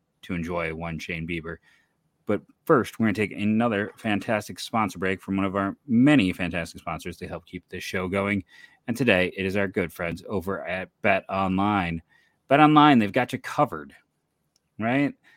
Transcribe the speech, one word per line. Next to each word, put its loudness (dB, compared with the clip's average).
to -8
enjoy -4
one -8
Shane -8
Bieber. -8
But -2
first, 2
we're 2
gonna 2
take -2
another 0
fantastic -2
sponsor -2
break -2
from -6
one 0
of -4
our -2
many 4
fantastic -6
sponsors -10
to -12
help -12
keep -16
this -12
show -4
going. -2
And -4
today, 4
it -2
is -2
our 0
good -2
friends -8
over -4
at -8
BetOnline. 0
BetOnline, 8
they've 2
got 0
you -4
covered, -4
right? 0